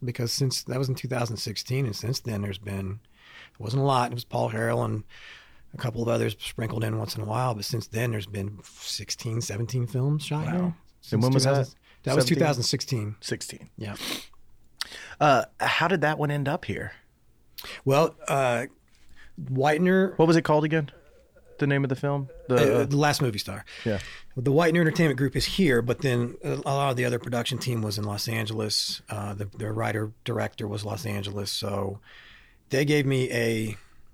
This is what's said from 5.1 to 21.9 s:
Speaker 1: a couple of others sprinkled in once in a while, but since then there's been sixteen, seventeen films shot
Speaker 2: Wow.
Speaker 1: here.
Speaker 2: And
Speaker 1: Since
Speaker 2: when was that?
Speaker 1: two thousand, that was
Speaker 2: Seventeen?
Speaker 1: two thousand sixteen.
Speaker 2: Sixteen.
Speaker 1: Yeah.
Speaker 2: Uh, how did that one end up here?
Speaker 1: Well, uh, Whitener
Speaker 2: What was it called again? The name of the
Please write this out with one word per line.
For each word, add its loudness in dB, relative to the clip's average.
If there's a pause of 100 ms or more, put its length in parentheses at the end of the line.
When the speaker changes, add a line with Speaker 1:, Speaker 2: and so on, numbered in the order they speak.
Speaker 1:
a -14
couple -4
of -2
others 2
sprinkled -6
in -2
once -6
in -6
a -6
while, 0
but -8
since -4
then -2
there's -4
been -6
sixteen, -8
seventeen -4
films 0
shot -4
Speaker 2:
Wow. -2
Speaker 1:
here. 0
Speaker 2:
And 0 (280)
Speaker 1:
Since 0
Speaker 2:
when 4
was 4
that? 4
Speaker 1:
two 4
thousand, -2 (300)
that 2
was 6
Speaker 2:
Seventeen? 2
Speaker 1:
two 4
thousand 2
sixteen. -2
Speaker 2:
Sixteen. -8
Speaker 1:
Yeah. -8 (1200)
Speaker 2:
Uh, 6 (160)
how 2
did 2
that 2
one 0
end -2
up -2
here? -6 (920)
Speaker 1:
Well, 4 (140)
uh, 2 (840)
Whitener 4
Speaker 2:
What 8
was 8
it 6
called 4
again? 0 (680)
The 0
name 2
of 0
the -2